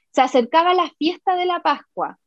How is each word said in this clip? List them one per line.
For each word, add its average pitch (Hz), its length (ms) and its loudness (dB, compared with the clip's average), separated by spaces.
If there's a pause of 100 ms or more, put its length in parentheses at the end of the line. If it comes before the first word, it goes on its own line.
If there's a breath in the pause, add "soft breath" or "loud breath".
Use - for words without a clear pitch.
(120)
"Se 277 100 2
acercaba 285 520 2
la 349 240 0
fiesta 359 380 -2
de 359 100 -2
la 349 140 -2
Pascua. - 680 -6